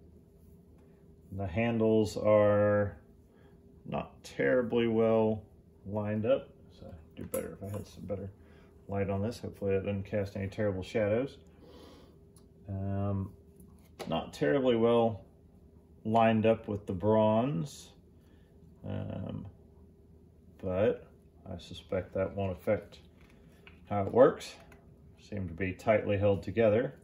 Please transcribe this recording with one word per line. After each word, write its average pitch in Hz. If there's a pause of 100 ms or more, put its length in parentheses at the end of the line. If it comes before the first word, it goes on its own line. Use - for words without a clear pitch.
(1300)
the 95
handles 110
are 104 (880)
not -
terribly 120
well 110 (420)
lined 104
up, - (220)
so -
I'd -
do -
better -
if 98
I -
had 101
some -
better 95 (580)
light 98
on 98
this. 117
Hopefully 98
that 95
doesn't 98
cast 101
any 98
terrible 98
shadows. 110 (1300)
Um, 98 (760)
not -
terribly 139
well 113 (800)
lined 110
up 110
with 101
the 101
bronze, 110 (1000)
um, 50 (1160)
but 98 (440)
I 90
suspect -
that 95
won't 95
affect - (880)
how 101
it -
works. - (680)
Seem 98
to 80
be 92
tightly 104
held 101
together. 113